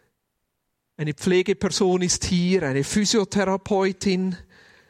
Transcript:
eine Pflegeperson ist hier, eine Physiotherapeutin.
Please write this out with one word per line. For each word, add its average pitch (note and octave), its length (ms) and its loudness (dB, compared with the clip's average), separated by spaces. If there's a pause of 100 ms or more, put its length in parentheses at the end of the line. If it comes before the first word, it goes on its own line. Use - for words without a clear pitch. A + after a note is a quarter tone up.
(1000)
eine D3+ 140 -4
Pflegeperson F#3 880 0
ist - 240 -2
hier, F3+ 380 2
eine C#3 200 0
Physiotherapeutin. F#3+ 1500 0 (540)